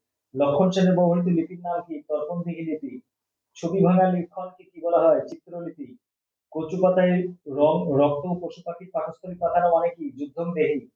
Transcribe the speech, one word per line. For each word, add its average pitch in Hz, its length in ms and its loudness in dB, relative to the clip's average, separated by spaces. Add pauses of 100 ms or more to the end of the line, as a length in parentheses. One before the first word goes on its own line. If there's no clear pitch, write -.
(340)
লক্ষণ 143 360 2
সেনের 180 240 4
ব্যবহৃত 175 300 2
লিপির 175 360 -2
নাম 170 200 -6
কি? 156 280 -12
তর্পণদিঘি 165 540 -6
লিপি। 147 380 -8 (540)
ছবি 170 300 0
ভাঙা 185 240 6
লিখনকে 185 560 -6
কি 170 160 -20
বলা 170 180 2
হয়? 156 300 4
চিত্রলিপি। 165 680 -14 (540)
কচু 156 320 -6
পাতায় 180 400 4 (240)
রং, 147 280 2 (220)
রক্ত 147 300 2
ও 175 80 -2
পশু 175 300 -10
পাখির 175 280 -12
পাকস্থলী 160 420 -8
পাতানো 175 360 2
মানে 170 180 4
কি? 170 220 -8
যুদ্ধং 143 440 -8
দেহি। 151 420 0